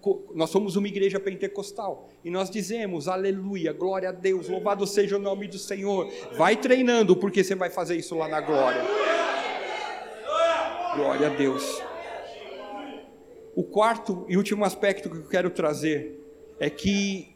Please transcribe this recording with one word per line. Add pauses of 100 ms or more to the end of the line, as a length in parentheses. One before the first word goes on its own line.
Co-,
nós
somos
uma
igreja
pentecostal, (140)
e
nós
dizemos,
"Aleluia,
glória
a
Deus,
louvado
seja
o
nome
do
Senhor." (280)
Vai
treinando,
porque
você
vai
fazer
isso
lá
na
glória. (2250)
Glória
a
Deus. (1700)
O
quarto
e
último
aspecto
que
eu
quero
trazer (400)
é
que